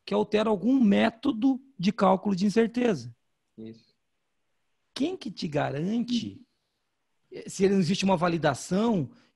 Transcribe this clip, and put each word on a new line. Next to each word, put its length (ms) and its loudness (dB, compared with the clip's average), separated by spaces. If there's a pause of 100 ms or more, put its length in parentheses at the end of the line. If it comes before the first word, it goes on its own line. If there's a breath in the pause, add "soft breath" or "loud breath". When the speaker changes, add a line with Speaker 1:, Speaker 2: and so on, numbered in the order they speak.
Speaker 1:
que 80 -8
altera 360 0
algum 320 2
método 760 2 (180)
de 140 0
cálculo 440 2
de 100 0
incerteza. 680 0 (440)
Speaker 2:
Isso. 360 -20 (1000)
Speaker 1:
Quem 240 -4
que 120 -12
te 200 -10
garante, 920 -4 (1080)
se 200 0
não 100 2
existe 280 0
uma 100 2
validação, 920 0 (260 soft breath)